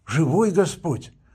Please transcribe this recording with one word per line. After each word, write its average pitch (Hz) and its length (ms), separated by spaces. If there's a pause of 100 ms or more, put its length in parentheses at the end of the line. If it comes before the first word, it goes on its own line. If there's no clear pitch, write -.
живой 165 460
Господь, 165 600 (220)